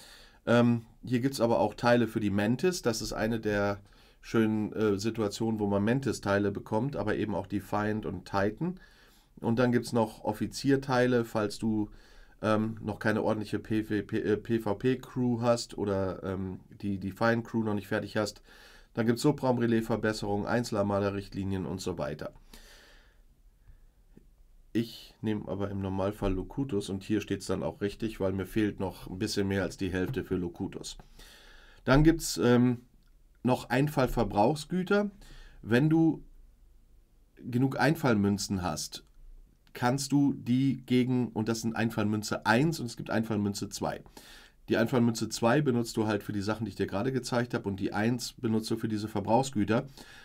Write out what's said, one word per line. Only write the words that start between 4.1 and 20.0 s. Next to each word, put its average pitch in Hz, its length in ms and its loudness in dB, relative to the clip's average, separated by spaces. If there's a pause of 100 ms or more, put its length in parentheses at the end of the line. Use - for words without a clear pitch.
schönen, 110 500 2
äh, 101 260 2
Situationen, 113 640 -2
wo 104 60 0
man 101 180 2
Mantis-Teile 104 680 2
bekommt, 110 460 -4
aber 101 200 -2
eben 104 180 -2
auch 95 120 -4
Defiant 104 600 -2
und 90 180 -8
Titan. 107 560 -2 (600)
Und 113 180 0
dann 123 140 4
gibt's 120 200 0
noch 110 320 0
Offizierteile, 127 1000 0
falls 107 320 -2
du, 107 320 0 (520)
ähm, 107 400 2
noch 101 160 -6
keine 107 240 0
ordentliche 107 360 -2
P 107 300 -2
W 104 140 -2
P, 110 160 -4
äh, 101 180 0
P 113 220 -2
V 104 160 -2
P-Crew 127 640 -2
hast 120 380 0
oder, 98 440 -2
ähm, 95 380 -6 (220)
die 101 160 -4
Defiant-Crew 113 640 0
noch 107 120 0
nicht 101 140 -6
fertig 104 280 -4
hast. 107 260 -2 (500)
Dann 113 140 0
gibt's 120 160 2
Subraumrelais-Verbesserungen, 113 1200 0